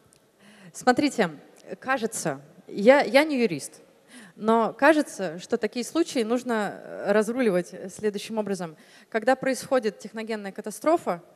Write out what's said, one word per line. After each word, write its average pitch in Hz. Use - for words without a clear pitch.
смотрите, 240
кажется, 208
я, 254
я 262
не 294
юрист, 170
но 220
кажется, 233
что 226
такие 226
случаи 320
нужно, 220
э, 98
разруливать 214
следующим 214
образом. 180
Когда 233
происходит 254
техногенная 214
катастрофа, 214